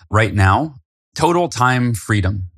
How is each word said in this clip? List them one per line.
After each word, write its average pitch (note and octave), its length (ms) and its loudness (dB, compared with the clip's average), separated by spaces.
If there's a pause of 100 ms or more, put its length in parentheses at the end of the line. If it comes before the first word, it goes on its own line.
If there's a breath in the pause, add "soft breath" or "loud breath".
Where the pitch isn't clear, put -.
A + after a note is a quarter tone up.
right G#2+ 240 2
now, G#2+ 440 2 (380)
total E3+ 340 0
time B2 460 0
freedom G2+ 640 -4